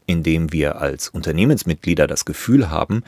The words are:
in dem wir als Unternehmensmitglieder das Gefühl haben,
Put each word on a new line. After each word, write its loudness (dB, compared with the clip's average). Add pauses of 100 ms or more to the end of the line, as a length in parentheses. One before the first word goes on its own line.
in 0
dem 0
wir -2
als -4
Unternehmensmitglieder 0
das -4
Gefühl 0
haben, -2